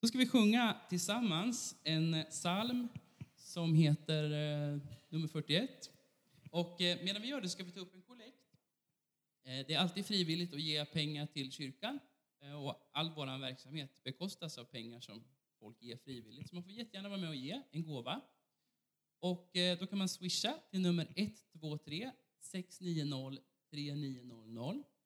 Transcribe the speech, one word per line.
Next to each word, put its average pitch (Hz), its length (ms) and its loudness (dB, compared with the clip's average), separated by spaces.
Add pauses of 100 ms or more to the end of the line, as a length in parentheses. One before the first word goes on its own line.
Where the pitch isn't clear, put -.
Då 226 60 6
ska 233 100 2
vi 254 100 8
sjunga 226 600 6
tillsammans 202 920 0
en 160 460 4
psalm 233 580 2 (480)
som 165 400 2
heter, 156 480 6
eh, 147 560 0 (300)
nummer 156 180 -2
fyrtioett. 160 640 0 (600)
Och, 175 300 0
eh, 175 220 2
medan 202 180 -2
vi 233 60 -4
gör 277 140 -2
det 185 80 -2
ska 180 140 -4
vi 175 80 -12
ta 196 80 -12
upp 180 140 -12
en 185 80 -20
kollekt. 247 560 -20 (840)
Eh, 131 240 -6
det 156 60 -2
är 147 60 2
alltid 180 260 2
frivilligt 175 480 2
att 147 80 -4
ge 151 240 0
pengar 151 400 0
till 135 260 -6
kyrkan, 208 480 -6 (400)
eh, 143 260 -10
och - 280 -8
all 160 180 0
våran 135 300 -4
verksamhet 135 600 -10
bekostas 170 540 -8
av 120 80 -12
pengar 120 340 -10
som 113 240 -14 (360)
folk 110 220 -18
ger 120 160 -12
frivilligt. 123 520 -12
Så 175 60 -12
man 175 80 -6
får 185 80 -14
jättegärna 202 380 -10
vara 196 100 -4
med 170 100 -2
och 156 60 -4
ge 143 260 -6 (100)
en 160 120 -2
gåva. 151 380 -4 (1000)
Och, 180 360 -2
eh, 180 240 4
då 185 80 -4
kan 202 100 -4
man 190 120 2
swisha 202 500 -2 (120)
till 190 100 0
nummer 175 340 4
ett 202 380 -2
två 151 240 -6
tre, 170 340 -6 (280)
sex - 420 -10
nio 165 240 0
noll, 135 340 -4 (320)
tre 147 240 -4
nio 135 280 -4
noll 113 280 -16
noll. 143 320 -4 (220)